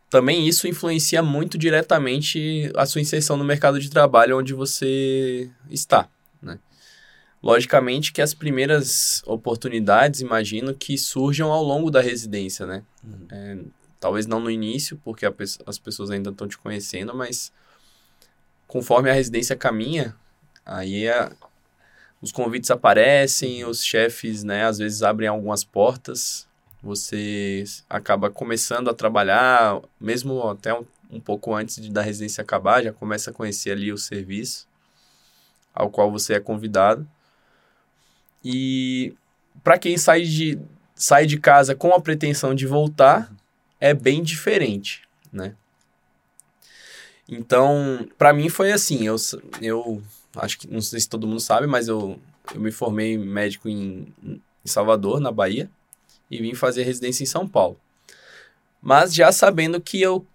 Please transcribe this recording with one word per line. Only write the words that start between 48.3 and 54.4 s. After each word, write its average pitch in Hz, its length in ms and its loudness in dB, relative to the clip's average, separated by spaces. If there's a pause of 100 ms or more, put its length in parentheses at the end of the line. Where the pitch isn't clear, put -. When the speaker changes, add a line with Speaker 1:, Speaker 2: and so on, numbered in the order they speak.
Speaker 1:
mim 147 160 0
foi 196 240 0
assim, 139 340 0
eu 110 80 0
s-, - 260 -6 (200)
eu 113 420 -4 (320)
acho - 240 -6
que, - 80 -20
não 113 140 -6
sei 117 180 -6
se - 80 -2
todo 110 180 -6
mundo 110 140 -4
sabe, 113 280 2
mas 123 200 0
eu, 104 320 -4 (340)
eu - 60 -10
me 107 100 -2
formei 110 480 -4
médico 104 520 -6
em, 98 520 -10
em - 200 -14 (240)